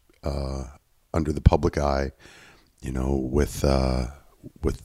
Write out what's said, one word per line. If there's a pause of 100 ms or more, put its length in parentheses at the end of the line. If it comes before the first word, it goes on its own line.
(240)
uh, (500)
under
the
public
eye, (720)
you
know,
with,
uh, (560)
with